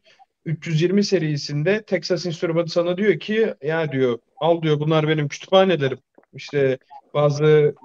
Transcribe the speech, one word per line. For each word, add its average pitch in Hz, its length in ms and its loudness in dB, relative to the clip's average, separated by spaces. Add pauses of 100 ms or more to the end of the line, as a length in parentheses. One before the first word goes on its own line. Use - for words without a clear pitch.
(440)
Üç 156 220 -8
yüz 160 160 0
yirmi 185 220 2
serisinde 151 800 -2
Texas 175 440 -4
Instruments 165 460 -4
sana 175 240 -2
diyor 190 220 0
ki, 214 440 -2
"Ya," 156 300 -2
diyor, 127 260 0 (220)
"al," 165 220 2
diyor, 151 180 0
"bunlar 156 280 0
benim 151 200 0
kütüphanelerim." 165 680 2 (360)
İşte 135 440 -2 (360)
bazı, 147 600 4 (100)